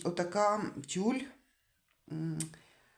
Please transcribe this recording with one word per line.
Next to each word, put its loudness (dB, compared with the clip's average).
отака 2
тюль, 2
м, -2